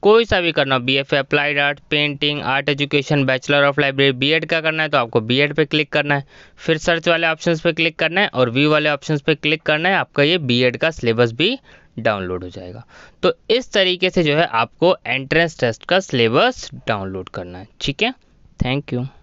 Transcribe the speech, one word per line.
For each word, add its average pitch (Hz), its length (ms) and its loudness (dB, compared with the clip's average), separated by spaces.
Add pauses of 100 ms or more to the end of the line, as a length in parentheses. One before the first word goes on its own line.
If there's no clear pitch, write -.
कोई 220 220 6
सा 208 160 0
भी 170 120 0
करना 139 220 0
हो, 131 60 2
बीएफ़ए 135 380 0
अप्लाइड 143 400 0
आर्ट, 143 220 0 (100)
पेंटिंग, 147 520 -2
आर्ट 139 260 -2
एजुकेशन, 143 580 0
Bachelor 143 440 2
of 139 80 -2
Library, 139 360 2
बीएड 151 320 0
का 165 140 -2
करना 160 220 -2
है 156 60 -2
तो 147 100 2
आपको 117 220 0
बीएड 131 340 0
पे 156 100 2
क्लिक 151 280 -2
करना 147 220 0
है, 139 100 -2 (320)
फिर 160 220 -2
सर्च 165 300 0
वाले 165 180 2
ऑप्शंस 160 340 0
पे 170 120 0
क्लिक 160 240 -2
करना 165 240 -2
है 202 80 2
और 123 220 0
व्यू 139 200 2
वाले 151 200 2
ऑप्शंस 147 300 -2
पे 160 140 0
क्लिक 151 280 -2
करना 160 260 0
है, 196 60 2
आपका 143 280 0
ये 165 160 2
बीएड 123 380 2
का 156 140 -2
सिलेबस 120 420 0
भी 185 260 -2 (400)
डाउनलोड 95 460 -2
हो 92 60 -12
जाएगा। 92 360 -16 (360)
तो - 120 2 (160)
इस 247 220 -2
तरीके 185 380 2
से 180 120 0
जो 147 140 2
है 165 100 2
आपको 117 500 0 (100)
एंट्रेंस 135 540 0
टेस्ट 117 240 -2
का 175 160 2
सिलेबस 135 720 0
डाउनलोड 95 540 -6
करना 90 300 -12
है, 98 100 -18 (120)
ठीक - 220 -4
है। 247 120 -2 (500)
Thank 131 300 -4
you। 123 120 -4 (160)